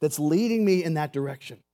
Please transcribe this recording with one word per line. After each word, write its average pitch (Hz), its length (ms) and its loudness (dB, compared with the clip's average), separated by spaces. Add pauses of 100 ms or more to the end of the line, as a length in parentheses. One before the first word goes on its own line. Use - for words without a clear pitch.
that's 151 180 -2
leading 214 480 2
me 185 180 4
in 165 100 -2
that 151 200 -4
direction. 139 480 -8 (120)